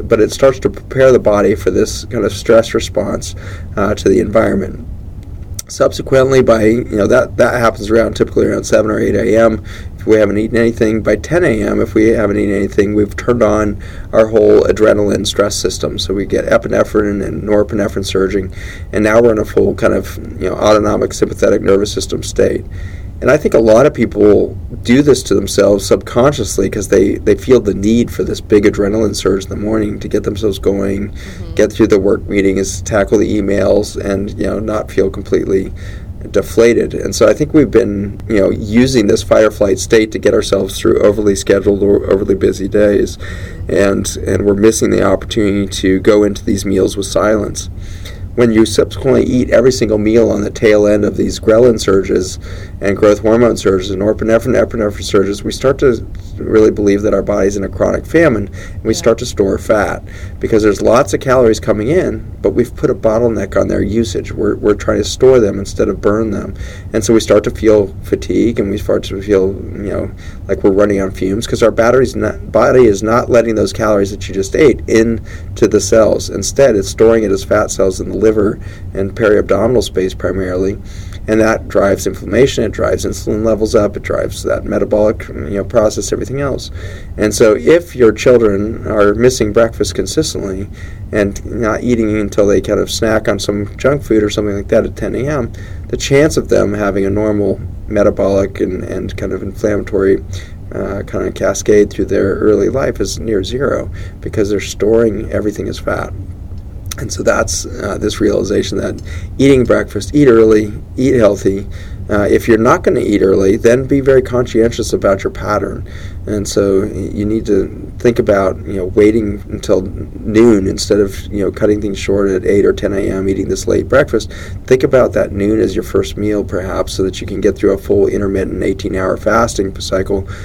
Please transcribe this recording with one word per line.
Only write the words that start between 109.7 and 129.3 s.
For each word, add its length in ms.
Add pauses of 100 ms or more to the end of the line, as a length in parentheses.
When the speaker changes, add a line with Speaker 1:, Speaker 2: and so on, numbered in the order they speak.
Speaker 1:
eat 140
early, 420 (240)
eat 200
healthy. 520 (420)
Uh, 120
if 260
you're 100
not 260
gonna 180
eat 200
early, 360
then 260
be 160
very 220
conscientious 720
about 280
your 100
pattern. 540 (400)
And 220
so 380
y-, 280
you 120
need 220
to 520
think 180
about, 480
you 120
know, 80
waiting 640
until 320
noon 840
instead 340
of, 240
you 180
know, 80
cutting 300
things 180
short 300
at 160
eight 200
or 60
ten 220
A 80
M, 260
eating 220
this 180
late 220
breakfast. 420 (340)
Think 180
about 280
that 220
noon 260
as 160
your 80
first 320
meal, 300
perhaps, 480
so 100
that 160
you 80
can 140
get 160
through 160
a 40
full 300
intermittent 560
eighteen-hour 540
fasting 640